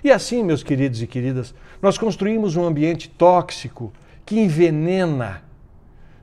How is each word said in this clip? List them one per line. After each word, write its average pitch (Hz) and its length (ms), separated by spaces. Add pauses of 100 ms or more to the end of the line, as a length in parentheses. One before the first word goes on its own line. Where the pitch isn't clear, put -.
E 285 80
assim, 233 320
meus 160 200
queridos 135 400
e 117 40
queridas, 127 480 (260)
nós 196 160
construímos 208 600
um 175 80
ambiente 160 440
tóxico 165 840 (320)
que 214 140
envenena 160 1040 (800)